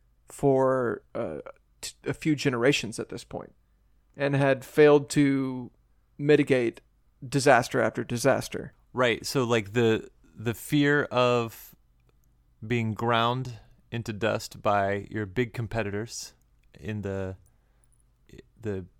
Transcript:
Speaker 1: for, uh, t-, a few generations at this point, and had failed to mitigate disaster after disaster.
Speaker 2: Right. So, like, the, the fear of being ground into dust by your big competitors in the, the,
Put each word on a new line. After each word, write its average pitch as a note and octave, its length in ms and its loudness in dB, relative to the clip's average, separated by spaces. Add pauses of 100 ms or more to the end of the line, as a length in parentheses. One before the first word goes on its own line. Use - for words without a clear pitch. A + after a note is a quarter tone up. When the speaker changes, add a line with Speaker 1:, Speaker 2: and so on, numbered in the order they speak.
(280)
Speaker 1:
for, C3 760 0 (100)
uh, F2 240 -6 (440)
t-, - 100 -12 (140)
a C3 100 -4
few D#3 200 -2
generations B2 640 0
at A2 100 -10
this - 140 -12
point, - 300 -14 (640)
and C#3 180 -2
had C3+ 300 0
failed D3 460 6
to C3+ 580 0 (480)
mitigate C#3+ 640 2 (460)
disaster B2+ 520 4
after A2+ 240 0
disaster. A#2+ 680 -2 (200)
Speaker 2:
Right. A#2+ 320 0
So, C3+ 180 0
like, A2+ 300 0
the, A2+ 360 2 (260)
the A2+ 180 -4
fear C#3+ 520 2
of B2 720 -2 (880)
being A2 280 -2
ground A#2+ 600 0 (380)
into A#2 220 -6
dust G#2+ 480 -4
by G2+ 500 0
your G#2+ 140 -4
big A#2 280 -4
competitors A2 800 -6 (460)
in G#2+ 220 -8
the, F#2+ 340 -6 (1300)
the, G2 240 -6 (140)